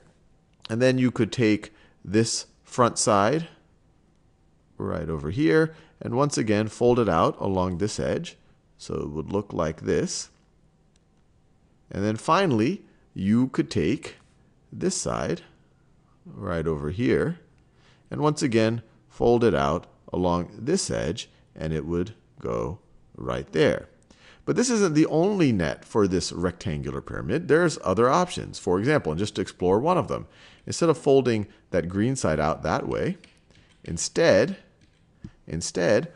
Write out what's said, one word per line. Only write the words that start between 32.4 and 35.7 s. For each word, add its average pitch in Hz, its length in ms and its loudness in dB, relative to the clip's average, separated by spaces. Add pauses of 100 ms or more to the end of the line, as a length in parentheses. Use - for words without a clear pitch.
out 76 220 0
that 85 240 -2
way, 80 300 -4 (680)
instead, 139 720 2 (880)
instead, 113 680 0